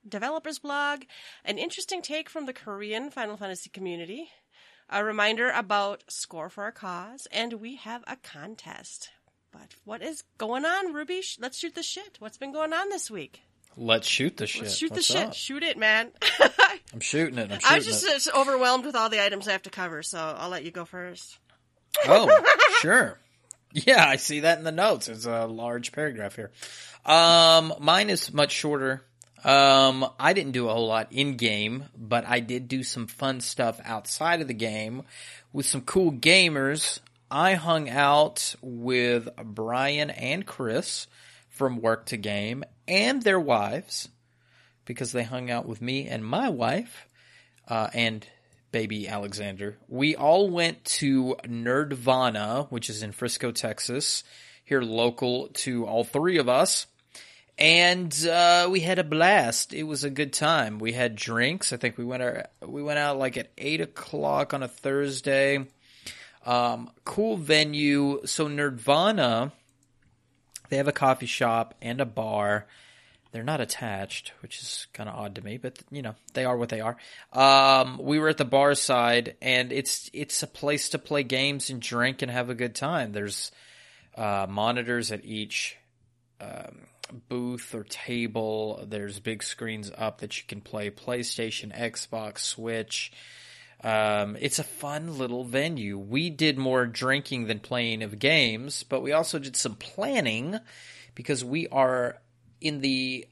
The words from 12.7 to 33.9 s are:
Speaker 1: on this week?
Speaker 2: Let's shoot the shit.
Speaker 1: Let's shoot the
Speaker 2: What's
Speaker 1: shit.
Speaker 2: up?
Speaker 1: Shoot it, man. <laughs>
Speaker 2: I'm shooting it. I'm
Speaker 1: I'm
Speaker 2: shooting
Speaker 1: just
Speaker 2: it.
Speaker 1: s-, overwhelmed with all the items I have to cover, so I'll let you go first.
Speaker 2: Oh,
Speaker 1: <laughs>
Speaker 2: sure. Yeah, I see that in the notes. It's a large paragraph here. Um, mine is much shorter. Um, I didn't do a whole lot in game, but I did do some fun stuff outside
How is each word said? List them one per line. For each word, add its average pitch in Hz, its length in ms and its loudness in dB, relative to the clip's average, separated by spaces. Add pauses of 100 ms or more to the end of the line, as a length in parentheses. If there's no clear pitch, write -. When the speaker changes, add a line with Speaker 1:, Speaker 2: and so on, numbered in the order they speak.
Speaker 1:
on 370 180 -2
this 381 200 -6
week? 175 320 -12 (340)
Speaker 2:
Let's 113 320 2
shoot - 300 0
the 107 80 -4
shit. - 160 -6
Speaker 1:
Let's 107 160 -4
shoot 311 120 -2
the - 80 -6
Speaker 2:
What's 349 100 2
Speaker 1:
shit. 359 220 2
Speaker 2:
up? - 40 -12
Speaker 1:
Shoot 285 300 -8
it, 330 160 -2
man. 220 320 4 (280)
<laughs> - 540 6
Speaker 2:
I'm 117 60 -12
shooting 143 400 -2
it. 110 120 -2
I'm - 20 -4 (120)
Speaker 1:
I'm 277 160 8
Speaker 2:
shooting - 40 -4
Speaker 1:
just 226 200 -2
Speaker 2:
it. 392 80 2
Speaker 1:
s-, 277 180 0
overwhelmed 254 540 4
with 269 100 -6
all 220 140 2
the 214 160 0
items 202 220 -2
I 202 60 0
have 190 100 -2
to 190 80 -16
cover, 165 320 -8
so 170 160 -8
I'll 160 300 -6
let 175 140 -8
you 170 60 -10
go 175 160 -12
first. 180 540 -16 (680)
Speaker 2:
Oh, 539 400 8 (240)
Speaker 1:
<laughs> 453 120 6
Speaker 2:
sure. 196 360 4 (560)
Yeah, 233 340 6
I 170 100 2
see 147 240 -4
that 160 180 4
in 160 60 -10
the 160 60 -2
notes. 175 360 0
It's 113 180 -12
a 117 220 -2
large 120 460 -6
paragraph 120 420 -6
here. 107 160 -12 (560)
Um, 165 720 8
mine 185 320 4
is - 200 -4
much 147 200 2
shorter. 135 500 -2 (420)
Um, 135 600 8 (160)
I 151 140 4
didn't 143 200 -2
do 123 140 0
a 110 60 0
whole 113 140 2
lot 110 260 0
in 135 240 0
game, 113 460 0 (120)
but 117 300 -2
I 123 140 2
did 123 280 -6
do 131 140 -4
some 123 240 -6
fun 131 360 -4
stuff 117 440 -2
outside 156 560 -2